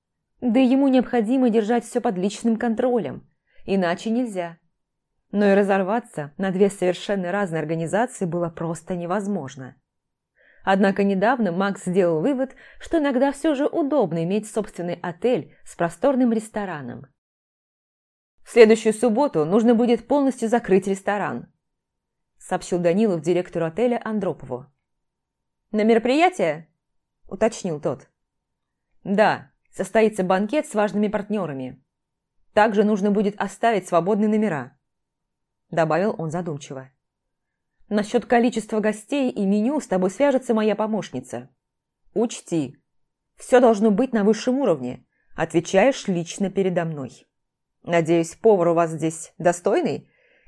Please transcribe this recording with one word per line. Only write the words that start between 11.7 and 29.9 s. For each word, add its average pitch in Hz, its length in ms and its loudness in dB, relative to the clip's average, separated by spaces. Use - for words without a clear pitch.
сделал 175 360 2
вывод, 262 340 -2
что - 200 -2
иногда 277 320 0
всё 302 240 -2
же 269 100 0
удобно 254 580 -2
иметь 208 260 -4
собственный 180 520 -6
отель 185 540 -4
с - 100 -20
просторным 247 560 0
рестораном. 165 760 -6
«В - 80 -20
следующую 220 420 6
субботу 233 520 0
нужно 226 300 4
будет 226 320 2
полностью 269 420 0
закрыть 202 380 2
ресторан», 196 640 -6
сообщил - 420 -6
Данилов 175 420 2
директору 170 440 -2
отеля 220 380 -2
Андропову. 151 640 -6
«На 214 120 0
мероприятие?» 226 840 2
уточнил 190 540 -4
тот. 143 280 -6
«Да, 190 480 0
состоится 214 520 0